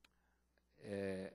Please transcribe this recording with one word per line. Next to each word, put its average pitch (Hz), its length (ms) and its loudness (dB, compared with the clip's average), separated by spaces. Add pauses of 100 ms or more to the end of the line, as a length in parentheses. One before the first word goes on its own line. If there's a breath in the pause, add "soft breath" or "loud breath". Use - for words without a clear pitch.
(800)
é, 98 560 0